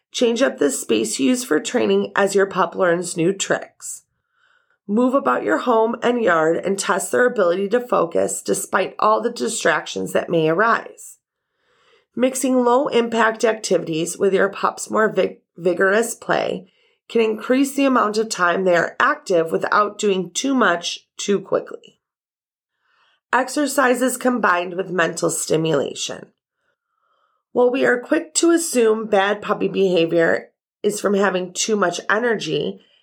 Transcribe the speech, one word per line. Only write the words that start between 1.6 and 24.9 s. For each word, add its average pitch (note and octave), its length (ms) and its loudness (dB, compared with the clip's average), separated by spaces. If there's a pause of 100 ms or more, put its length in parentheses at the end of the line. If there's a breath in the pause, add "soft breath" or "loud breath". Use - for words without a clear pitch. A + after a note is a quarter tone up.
training G3+ 560 0
as G3 180 2
your F#3+ 120 4
pup F3+ 280 -2
learns F3 420 0
new E3+ 160 0
tricks. - 720 -6 (840)
Move A#3+ 260 2
about B3+ 300 0
your C4 140 2
home A3+ 440 2
and A#3+ 180 0
yard E3+ 360 2
and F#3+ 200 -2
test F#3+ 360 -2
their B3 140 4
ability G3 420 0
to A#3+ 120 0
focus F#3 640 -2
despite - 560 -2
all G#3+ 240 2
the A#3 80 -2
distractions F#3 840 -2
that - 160 -2
may D#3+ 200 2
arise. - 680 -2 (1000)
Mixing B3+ 480 2
low-impact A#3 800 2
activities E3+ 720 -2
with F#3+ 160 0
your F#3+ 140 2
pup's - 420 -4
more G#3 220 2
vig-, D#3+ 280 -2 (160)
vigorous F#3+ 580 0
play - 560 -4 (380 soft breath)
can A3+ 120 0
increase B3+ 560 0
the C#4 80 2
amount A3 340 2
of A3 100 -2
time F3+ 360 0
they F3+ 100 4
are - 240 0
active F#3 540 0
without G3+ 440 0
doing F#3+ 360 -2
too C4+ 220 -2
much F#3 640 0
too G3+ 240 -2
quickly. - 600 -8 (1300)
Exercises B3+ 840 0
combined F#3+ 580 0
with F3 160 -6